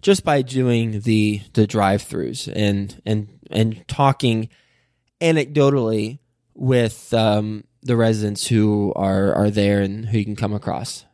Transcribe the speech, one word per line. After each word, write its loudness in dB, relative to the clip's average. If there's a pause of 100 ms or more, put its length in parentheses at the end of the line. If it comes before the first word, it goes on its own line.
just 2
by 2
doing 0
the, 2 (120)
the 4
drive-throughs -2
and, -2
and, -2 (240)
and -2
talking 0 (720)
anecdotally 0 (340)
with, 0
um, 0 (160)
the 0
residents 0
who 2
are, 0
are 2
there 2
and -4
who -2
you 0
can -8
come -4
across. -8